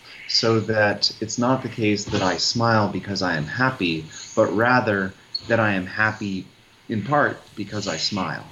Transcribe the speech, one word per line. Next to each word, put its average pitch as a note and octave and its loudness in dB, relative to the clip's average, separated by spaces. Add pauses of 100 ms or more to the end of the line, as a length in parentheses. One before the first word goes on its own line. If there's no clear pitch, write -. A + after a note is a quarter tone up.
(280)
So A2+ 2
that G#2 2 (100)
it's A2 -4
not B2+ 2
the A#2 -6
case G#2 0
that G2+ -2
I F#2 2
smile A2+ 2
because F#2+ -4
I F2 0
am D2+ -4
happy, E2+ -2 (300)
but G#2 2
rather A2 2 (340)
that A2+ 2
I G#2+ 4
am F#2 -2
happy G#2 -2 (440)
in A2 -2
part C3+ 2 (140)
because G2+ -6
I D#2+ -2
smile. D#2 -4